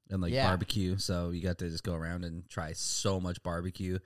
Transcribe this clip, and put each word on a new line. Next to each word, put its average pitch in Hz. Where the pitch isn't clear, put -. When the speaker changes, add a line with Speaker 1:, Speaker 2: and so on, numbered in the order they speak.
Speaker 1:
and, 95
like, 87
Speaker 2:
Yeah. 131
Speaker 1:
barbecue. 92
So 87
you 87
got 90
to 90
just 82
go 90
around 85
and 82
try 80
so -
much 90
barbecue. 92